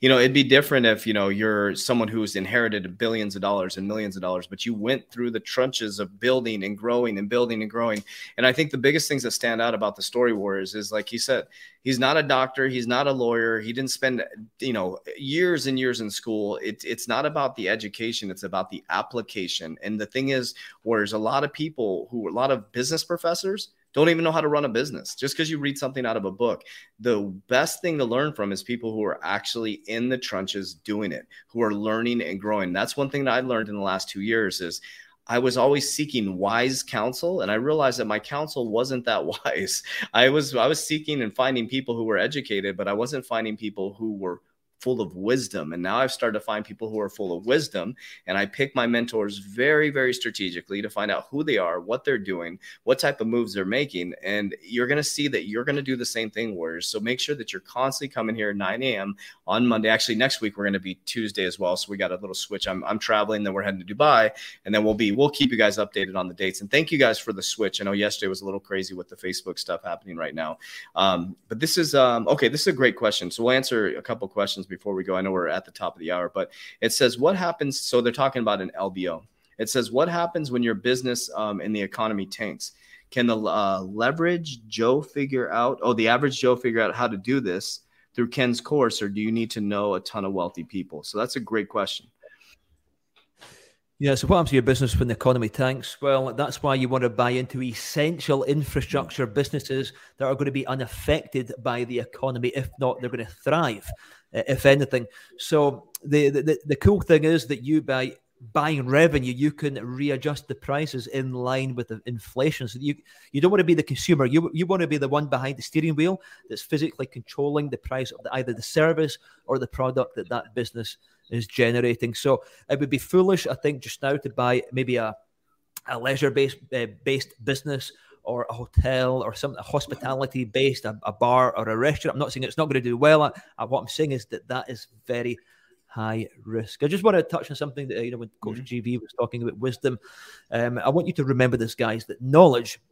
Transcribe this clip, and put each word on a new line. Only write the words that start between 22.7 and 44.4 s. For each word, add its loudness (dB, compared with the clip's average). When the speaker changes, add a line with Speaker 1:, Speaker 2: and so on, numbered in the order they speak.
Speaker 1:
business -2
professors -4
don't 6
even 4
know 4
how 2
to 2
run 2
a 0
business -4
just -6
'cause 0
you -4
read -2
something -4
out 0
of -2
a -2
book. -2
The 2
best 2
thing 0
to 0
learn 0
from -2
is -6
people -6
who -2
are -4
actually -4
in -2
the 0
trenches -6
doing -4
it, -10
who -2
are 0
learning 0
and -6
growing. 0
That's -2
one -2
thing -4
that 2
I 2
learned -2
in -10
the -6
last -2
two -8
years 0
is -8
I 2
was 2
always 4
seeking -2
wise 2
counsel, -2
and -2
I 2
realized 2
that -2
my -2
counsel -4
wasn't -2
that 0
<laughs> -6
wise. -2
I 8
was, 2
I 4
was 0
seeking -2
and -4
finding 0
people -4
who -2
were 0
educated, -2
but -2
I 0
wasn't -4
finding -4
people -6
who -6
were -6